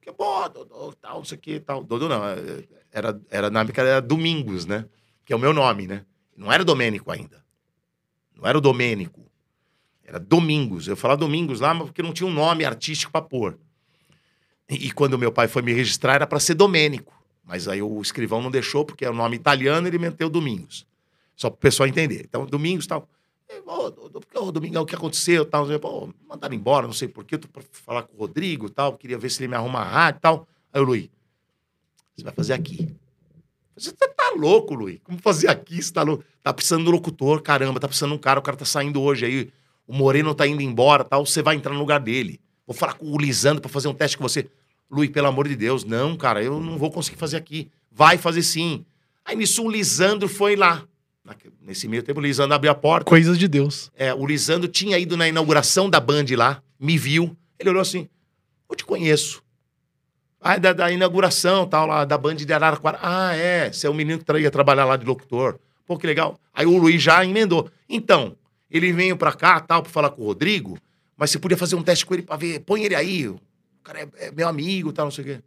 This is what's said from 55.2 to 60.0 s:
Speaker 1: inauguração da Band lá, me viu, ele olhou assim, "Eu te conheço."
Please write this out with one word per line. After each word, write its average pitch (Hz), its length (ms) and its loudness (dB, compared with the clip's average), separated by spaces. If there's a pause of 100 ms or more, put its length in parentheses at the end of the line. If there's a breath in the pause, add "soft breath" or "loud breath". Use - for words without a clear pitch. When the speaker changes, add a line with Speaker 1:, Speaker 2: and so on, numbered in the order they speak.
Speaker 1:
inauguração 160 640 4
da 170 80 6
Band 143 280 2 (100)
lá, 127 260 2 (160)
me 156 180 2
viu, 156 400 0 (220)
ele 190 120 0
olhou 185 120 2
assim, 175 260 -4 (600)
"Eu - 60 -10
te - 80 -12
conheço." 151 580 0 (960)